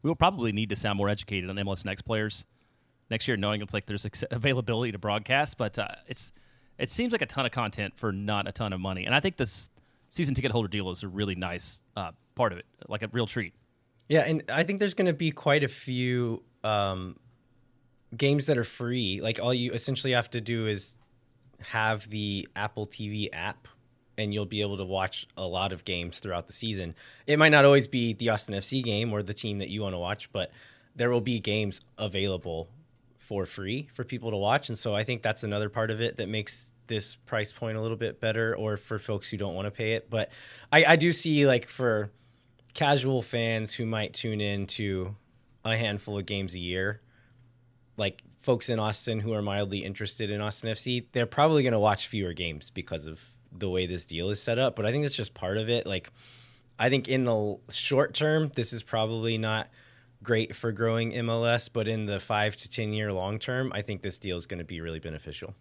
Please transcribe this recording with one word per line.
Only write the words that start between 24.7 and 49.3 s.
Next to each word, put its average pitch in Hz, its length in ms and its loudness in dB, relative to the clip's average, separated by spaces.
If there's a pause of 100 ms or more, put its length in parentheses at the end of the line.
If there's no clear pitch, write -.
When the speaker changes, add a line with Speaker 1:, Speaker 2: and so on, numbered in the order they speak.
Speaker 2:
to 95 80 -4
watch 95 420 -2 (100)
a 95 100 -6
lot 92 260 -2
of 85 120 -10
games 87 360 -4
throughout 87 260 -4
the - 60 -10
season. 95 420 -4 (320)
It 151 120 4
might 156 100 10
not 147 160 10
always 143 240 10
be 117 240 2
the 113 180 0
Austin 107 240 0
F 98 100 -2
C 131 180 -2
game 113 300 0
or 104 100 -2
the 98 120 -6
team 104 240 -4
that 98 100 -4
you 104 140 -4
wanna 92 160 -4
watch, 90 340 -6
but 92 200 -4 (420)
there 120 160 2
will 120 100 4
be 117 200 -2
games 104 400 0 (180)
available 92 720 -2 (500)
for 98 280 -4
free 113 480 -6
for 123 100 -6
people 113 260 -6
to 107 60 -2
watch. 110 320 2
And 113 100 -4
so 107 160 0
I 104 80 2
think 120 200 -2
that's 107 200 0
another 104 280 -2
part 113 200 -2
of 110 100 -4
it - 180 -2
that 98 100 -4
makes - 420 -6 (160)
this 110 300 -4
price 110 340 -4
point 110 280 -6
a - 20 -4
little 113 160 -2
bit 113 240 -4
better, 113 340 0
or 107 220 -2
for 107 220 -6
folks 101 320 -4
who 104 80 -6
don't 98 160 -4
wanna 98 160 -4
pay 113 240 0
it. - 160 -6
But 107 200 -2 (400)
I, 156 140 10
I 160 120 10
do 165 160 6
see, 147 340 6
like, 127 200 6
for 107 440 0 (640)
casual 135 480 4
fans 113 520 0
who 117 120 -2
might 110 260 -2
tune 107 300 -2
in 101 240 0
to 98 500 -2 (480)
a 113 120 0
handful 104 420 -4
of 92 80 -6
games 98 280 -4
a 90 60 -8
year, 92 400 -2 (960)
like, 101 260 -2 (180)
folks 123 280 2
in 113 100 0
Austin 107 420 0
who 110 120 -2